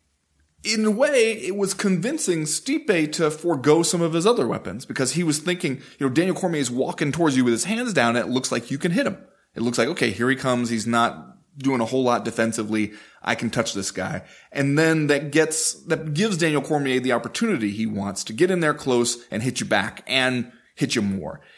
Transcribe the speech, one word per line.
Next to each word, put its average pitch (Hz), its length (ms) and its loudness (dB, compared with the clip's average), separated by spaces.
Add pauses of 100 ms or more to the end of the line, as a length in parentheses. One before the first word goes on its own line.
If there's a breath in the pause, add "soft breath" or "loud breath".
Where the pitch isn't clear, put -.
(640)
in 220 220 0
a 214 60 4
way, 233 420 4
it 202 240 -4
was 196 160 0
convincing 190 720 0
Stipe 175 680 0
to 156 180 0
forego 151 540 2
some 170 180 0
of 160 120 2
his 170 120 0
other 214 220 4
weapons, 104 380 -6
because 131 260 -2
he 175 140 0
was 151 140 2
thinking, 175 420 -2 (180 loud breath)
you 139 80 0
know, - 20 0
Daniel 170 280 2
Cormier 165 240 -2
is 123 100 -2
walking 147 400 -2
towards 151 240 2
you 127 80 4
with 120 80 4
his 113 140 0
hands 226 260 -2
down, 120 240 2
and 110 100 0
it 120 60 -4
looks 123 180 -2
like 113 220 -4
you 139 60 -2
can 175 160 0
hit 269 120 2
him. - 120 -4 (380 soft breath)
It - 60 -6
looks 120 160 0
like, 120 120 2
okay, 120 220 0
here 117 180 0
he 131 80 2
comes. 123 320 0
He's 113 180 -4
not 117 440 0 (240)
doing 131 260 0
a 117 40 0
whole 131 160 0
lot 120 240 2
defensively. 110 680 -2 (280 loud breath)
I 113 140 -2
can 117 160 -4
touch - 240 -2
this 95 160 -4
guy. 92 320 -6 (280 loud breath)
And 139 260 0
then 160 300 2
that 147 240 0
gets, 156 420 2 (120)
that 156 300 -4
gives 202 200 2
Daniel 151 280 0
Cormier 139 360 0
the 127 120 0
opportunity 120 580 0
he 113 160 -2
wants 98 380 -4
to 110 100 -10
get 165 160 4
in 180 100 0
there 151 140 2
close 123 560 0
and 110 140 -4
hit 131 160 -2
you 104 80 -4
back - 400 -2
and 127 440 0 (220 loud breath)
hit 131 220 0
you 110 80 2
more. 95 380 -4 (160 loud breath)